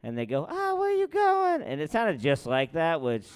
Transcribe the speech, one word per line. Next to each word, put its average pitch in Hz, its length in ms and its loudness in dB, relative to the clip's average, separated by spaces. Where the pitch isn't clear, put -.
And 117 140 -8
they 120 80 -2
go, 135 240 -2
Ah, 381 260 -2
where 392 160 0
you 392 160 2
going? 381 540 2
And 135 180 -6
it 147 120 -4
sounded 220 280 0
just 135 260 2
like 131 280 0
that, 160 280 2
which 120 240 -2